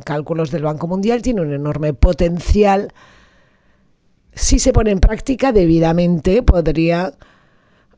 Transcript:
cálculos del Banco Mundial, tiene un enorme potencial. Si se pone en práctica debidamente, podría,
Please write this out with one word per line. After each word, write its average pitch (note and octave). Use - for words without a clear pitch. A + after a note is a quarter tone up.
cálculos D#3
del D#3
Banco D3+
Mundial, G3
tiene A3+
un D3
enorme D3
potencial. G3
Si -
se C4
pone G#3+
en G3
práctica C4
debidamente, F3
podría, E3+